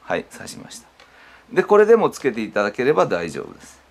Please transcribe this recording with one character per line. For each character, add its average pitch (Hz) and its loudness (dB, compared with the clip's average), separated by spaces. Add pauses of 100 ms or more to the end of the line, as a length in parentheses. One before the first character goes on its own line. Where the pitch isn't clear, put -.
は 92 -6
い、 - -6
挿 - -18
し - -16
ま - -20
し - -20
た。 - -20 (640)
で、 185 0
こ 208 4
れ 214 8
で 226 6
も 170 2
つ - -10
け 131 0
て 113 -8
い 104 -8
た 104 0
だ 104 -2
け 123 -4
れ 147 2
ば 175 2
大 87 -4
丈 71 -10
夫 50 -14
で - -20
す。 - -20